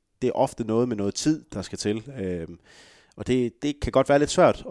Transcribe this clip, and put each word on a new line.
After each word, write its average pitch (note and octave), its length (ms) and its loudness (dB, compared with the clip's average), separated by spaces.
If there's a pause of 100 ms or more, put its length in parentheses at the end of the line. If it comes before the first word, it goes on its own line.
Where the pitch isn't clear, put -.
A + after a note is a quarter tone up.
(220)
det B2 60 2
er - 40 0
ofte B2 320 0
noget A2+ 240 2
med A#2 80 -4
noget G2+ 180 -2
tid, D#3 380 -2
der G2 100 -8
skal - 160 -12
til. G#2+ 240 -2 (160)
Øhm, F2 400 -6 (580)
og G#2 100 -12
det, B2 360 -2
det D3 180 -4
kan - 120 -4
godt C3+ 160 4
være C#3+ 100 6
lidt D3 120 2
svært D#3 400 4